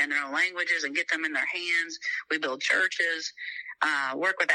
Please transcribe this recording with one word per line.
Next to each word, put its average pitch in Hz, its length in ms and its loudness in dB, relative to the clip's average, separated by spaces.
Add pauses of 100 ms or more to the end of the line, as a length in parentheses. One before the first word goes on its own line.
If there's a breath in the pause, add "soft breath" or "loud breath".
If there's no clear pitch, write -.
in 147 80 0
their 143 140 2
own 135 100 -6
languages 175 480 0
and 143 140 -4
get 170 120 -2
them 160 160 -2
in 156 80 -2
their 139 140 0
hands. 170 520 -2 (300 loud breath)
We 160 100 0
build 135 220 -2
churches, 170 720 0 (500 loud breath)
uh, 139 340 2
work 185 220 2
with 160 160 2